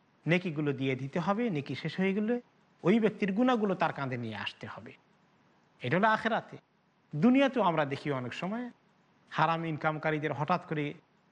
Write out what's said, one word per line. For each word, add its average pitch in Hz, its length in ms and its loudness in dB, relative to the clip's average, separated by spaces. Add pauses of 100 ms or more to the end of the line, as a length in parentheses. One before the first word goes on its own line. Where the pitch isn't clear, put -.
(280)
নেকিগুলো 156 460 0
দিয়ে 131 220 0
দিতে 135 240 -6
হবে। 202 300 0
নেকি 143 260 -4
শেষ - 240 -6
হয়ে 190 140 2
গেলে 220 280 -2 (420)
ওই 208 160 6
ব্যক্তির 208 340 0
গুনাহগুলো 214 420 2
তার 151 180 0
কাঁধে 127 240 -4
নিয়ে 113 180 -6
আসতে - 320 -10
হবে। 107 260 -14 (880)
এটা 127 160 0
হলো 214 100 4
আখেরাতে। 214 500 0 (580)
দুনিয়াতেও 254 480 4
আমরা 160 220 4
দেখি 139 260 -4
অনেক 123 220 -4
সময় 233 380 -6 (580)
হারাম 165 360 0
ইনকামকারীদের 156 680 -2
হঠাৎ 165 340 0
করে 147 260 -2 (380)